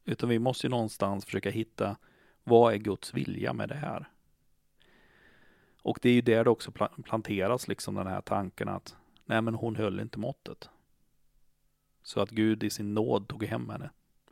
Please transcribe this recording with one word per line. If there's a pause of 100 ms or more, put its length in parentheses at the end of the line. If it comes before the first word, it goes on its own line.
Utan
vi
måste
ju
någonstans
försöka
hitta (480)
vad
är
Guds
vilja
med
det
här. (1700)
Och
det
är
ju
där
det
också
pla-,
planteras
liksom
den
här
tanken
att (300)
nej,
men
hon
höll
inte
måttet. (1400)
Så
att
Gud
i
sin
nåd
tog
hem
henne. (420)